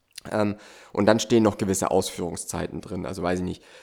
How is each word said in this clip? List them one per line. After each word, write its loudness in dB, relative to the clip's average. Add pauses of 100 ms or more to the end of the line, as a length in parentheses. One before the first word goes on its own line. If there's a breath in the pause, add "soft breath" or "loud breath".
(300)
Ähm, 0 (360 loud breath)
und 2
dann 6
stehen 4
noch 4
gewisse 0
Ausführungszeiten -4
drin, -8
also -8
weiß 0
ich -4
nicht, -6 (200 loud breath)